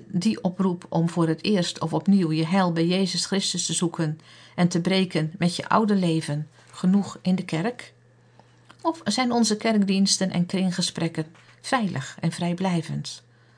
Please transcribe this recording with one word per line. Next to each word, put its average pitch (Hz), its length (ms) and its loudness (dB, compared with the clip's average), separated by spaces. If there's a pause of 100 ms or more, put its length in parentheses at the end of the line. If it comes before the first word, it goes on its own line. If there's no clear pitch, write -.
die 196 360 0
oproep 185 460 0
om 165 200 2
voor 165 200 2
het 160 160 -2
eerst 180 360 0
of 160 120 -4
opnieuw 170 400 2
je 160 140 0
heil 180 260 2
bij 165 140 2
Jezus 180 400 0
Christus 196 400 -2
te - 60 -4
zoeken 165 480 -2 (340)
en 180 140 4
te 175 120 -2
breken 180 580 0
met 175 180 0
je - 120 -6
oude 208 260 2
leven 160 540 0 (220)
genoeg 185 520 0
in 185 120 0
de 180 100 -2
kerk? 180 480 -4 (880)
Of 330 240 -2
zijn 240 280 0
onze 220 240 4
kerkdiensten 196 760 2
en 175 160 0
kringgesprekken 175 800 -2 (340)
veilig 202 600 -2
en 165 120 0
vrijblijvend? 170 880 -4 (360)